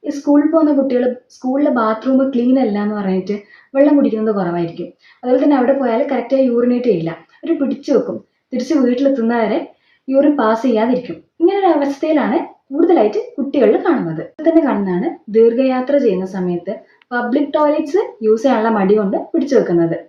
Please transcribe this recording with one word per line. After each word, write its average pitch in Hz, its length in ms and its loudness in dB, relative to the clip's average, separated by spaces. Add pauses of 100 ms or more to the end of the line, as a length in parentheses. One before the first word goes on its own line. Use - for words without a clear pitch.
ഈ 294 120 -8
സ്കൂളിൽ 294 360 2
പോകുന്ന 302 260 2
കുട്ടികൾ 247 260 0 (300)
സ്കൂളിലെ 269 440 -2
ബാത്റൂം 220 400 0 (120)
ക്ലീൻ 247 340 2
അല്ല 208 180 -2
എന്ന് 208 160 -4
പറഞ്ഞിട്ട് 190 380 -4 (380)
വെള്ളം 294 220 4
കുടിക്കുന്നത് 220 420 0
കുറവായിരിക്കും. 170 500 -4 (340)
അതുപോലെ 254 200 2
തന്നെ 294 160 4
അവിടെ 247 200 2
പോയാൽ 247 220 0 (100)
കറക്റ്റായി 269 360 0
യൂറിനേറ്റ് 240 440 0
ചെയ്യില്ല, 165 220 0 (240)
അവർ 302 220 -6
പിടിച്ചു 277 340 -4
വെക്കും. - 260 -2 (340)
തിരിച്ച് 262 300 -4
വീട്ടിലെത്തുന്നവരെ 240 760 0 (480)
യൂറിൻ 285 280 2
പാസ് 220 300 0
ചെയ്യാതിരിക്കും. 233 500 0 (240)
ഇങ്ങനൊരു 392 360 2
അവസ്ഥയിലാണ് 277 600 0 (280)
കൂടുതലായിട്ട് 311 540 0 (160)
കുട്ടികളിൽ 269 400 0 (100)
കാണുന്നത്. 175 360 -2
അതുപോലെ - 260 -6
തന്നെ 330 180 4
കാണുന്നതാണ് 202 420 -2 (200)
ദീർഘയാത്ര 254 720 2
ചെയ്യുന്ന 190 280 0
സമയത്ത് 185 460 -6 (380)
പബ്ലിക് 247 440 -2
ടോയ്ലറ്റ്സ് 311 480 0 (200)
യൂസ് 220 220 2
ചെയ്യാനുള്ള 226 320 2
മടി 196 220 2
കൊണ്ട് 208 180 -2 (160)
പിടിച്ചു 269 240 -2
വെക്കുന്നത്. 170 400 2 (120)